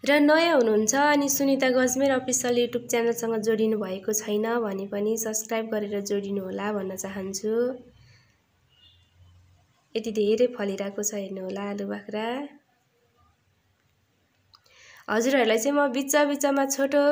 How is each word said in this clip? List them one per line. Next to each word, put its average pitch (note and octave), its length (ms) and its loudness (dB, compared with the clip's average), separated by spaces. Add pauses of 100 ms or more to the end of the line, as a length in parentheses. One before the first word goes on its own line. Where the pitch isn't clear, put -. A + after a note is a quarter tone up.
र - 100 6
नयाँ D#4+ 360 6
हुनुहुन्छ A3 400 2
अनि C#4+ 340 4
सुनिता C4+ 400 2
गजमेर B3+ 420 2
अफिसियल B3+ 440 0
YouTube A#3+ 340 -2
च्यानलसँग A#3 460 0
जोडिनु A3 420 0
भएको G3 360 -4
छैन G#3+ 460 -2
भने G3 280 -6
पनि G#3 300 -2
सब्स्क्राइब A3 520 -4
गरेर G#3 320 -4
जोडिनुहोला G3 720 -4
भन्न F#3+ 220 -4
चाहन्छु। G3 580 -6 (2500)
यति A3+ 160 -6
धेरै G#3+ 360 4
फलिरहेको G3+ 560 -4
छ, - 100 -4
हेर्नुहोला F#3+ 480 -8
आलु G3+ 260 -6
बाख्रा। G#3 380 -6 (2750)
हजुरहरूलाई A#3 480 4
चाहिँ C#4 200 2
म C#4+ 100 4
बिच C#4 280 0
बिचमा C#4+ 500 2
छोटो C#4 460 2